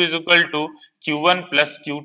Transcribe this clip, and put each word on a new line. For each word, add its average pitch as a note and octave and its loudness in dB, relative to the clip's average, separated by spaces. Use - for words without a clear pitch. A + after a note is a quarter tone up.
is E3 0
equal E3+ 2
to D3+ -2
Q D3+ -2
one F3 2
plus D3 0
Q D3 -8